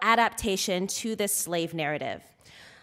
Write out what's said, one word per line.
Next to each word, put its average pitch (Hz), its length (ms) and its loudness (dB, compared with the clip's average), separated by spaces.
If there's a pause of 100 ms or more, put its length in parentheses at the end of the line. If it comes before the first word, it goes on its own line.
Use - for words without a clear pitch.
adaptation 208 840 2
to 220 260 -4
this 208 180 0
slave 170 420 -2
narrative. 143 460 -2 (640)